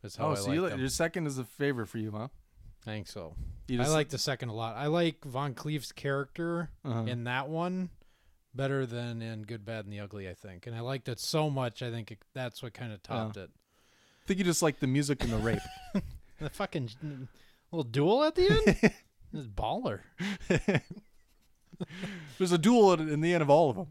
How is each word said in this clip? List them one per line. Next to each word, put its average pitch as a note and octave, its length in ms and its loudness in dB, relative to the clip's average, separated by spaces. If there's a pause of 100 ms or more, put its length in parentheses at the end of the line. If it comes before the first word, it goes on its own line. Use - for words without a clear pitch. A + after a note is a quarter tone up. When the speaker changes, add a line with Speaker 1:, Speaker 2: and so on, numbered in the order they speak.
Speaker 1:
Is G2+ 120 -14
how D3+ 120 -2
Speaker 2:
Oh, D#3 40 2
Speaker 1:
I - 20 2
Speaker 2:
so G2+ 140 -2
Speaker 1:
like C#3 60 2
Speaker 2:
you E3+ 80 2
li-, F#3 80 0
Speaker 1:
them. - 100 -4
Speaker 2:
your C3 100 0
second E3+ 360 -2
is C3+ 120 -4
a B2+ 60 -6
favorite C3 440 -2
for A#2 100 -8
you, G#2+ 140 -4
huh? A2 160 -8 (540)
Speaker 1:
I - 20 -20
think G#2+ 240 -8
so. E2 260 -12 (320)
Speaker 2:
You B2 140 0
Speaker 1:
I B2 40 4
Speaker 2:
just D3+ 100 4
Speaker 1:
like D3+ 160 2
the C3+ 80 -6
second B2+ 320 -4
a G#2+ 40 -6
lot. A2+ 220 -4
I C#3 120 -4
like E3 360 0
Von C#3 300 -4
Cleef's D3+ 380 -6
character E3 800 -4 (140)
Speaker 2:
Uh-huh. A2+ 220 -2
Speaker 1:
in A#2+ 180 -4
that B2 240 -2
one F3+ 400 -2 (640)
better C3+ 320 -2
than A#2 360 -6
in A2+ 200 -8
Good, G#2+ 220 -10
Bad, A2 220 -8
and G#2 60 -12
the G#2 80 -8
Ugly, G2 280 -10
I F2 60 -10
think. F#2 320 -16
And A#2 100 -8
I A2+ 40 -6
liked B2+ 280 -6
it A#2+ 100 -6
so D#3 320 0
much, C3 320 -4
I A#2+ 80 -6
think A2+ 220 -8
it, G#2 60 -16 (160)
that's B2+ 280 -8
what A#2+ 120 -12
kinda A#2 200 -10
Speaker 2:
Yeah. G2 40 -16 (180)
Speaker 1:
topped A2 220 -4
it. F2+ 140 -14
Speaker 2:
I - 760 -20
think F#3+ 120 0
you G3+ 60 2
just F3 180 2
like D#3 180 2
the C#3+ 60 0
music C#3 380 2
and A#2+ 80 0
the A2 60 2
rape. A2 220 2 (340)
Speaker 1:
<laughs> G3 80 0 (380)
The D3+ 100 -4
fucking E3 380 -4
j-, A2 80 -12 (720)
little E3 140 -2
duel D3+ 400 4
at D#4+ 100 2
the F#4 160 6
end? G#4+ 420 6 (160)
Speaker 2:
<laughs> - 240 -20
Speaker 1:
This D3 140 -8
baller. A2+ 540 -2 (480)
Speaker 2:
<laughs> F3 340 2 (1600)
There's F3+ 140 4
a F3 60 6
duel G#3 340 10
at, E3 80 4
in D3+ 200 0
the E3+ 140 4
end E3 80 4
of C#3+ 80 4
all D3+ 200 10
of G2+ 80 -2
'em. D#2+ 120 -6